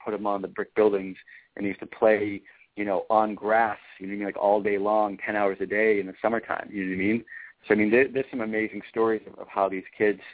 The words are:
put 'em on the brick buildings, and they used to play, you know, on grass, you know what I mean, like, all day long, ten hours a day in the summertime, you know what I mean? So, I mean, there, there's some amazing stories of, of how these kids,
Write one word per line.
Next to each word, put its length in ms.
put 100
'em 120
on 160
the 60
brick 280
buildings, 400
and 80
they 60
used 120
to 40
play, 560
you 100
know, 240
on 260
grass, 420
you 80
know 40
what 40
I 20
mean, 80
like, 120
all 240
day 180
long, 440
ten 120
hours 260
a 60
day 320
in 80
the 140
summertime, 500
you 120
know 60
what 60
I 120
mean? 180
So, 80
I 20
mean, 140
there, 200
there's 200
some 100
amazing 480
stories 380
of, 100
of 100
how 220
these 140
kids, 240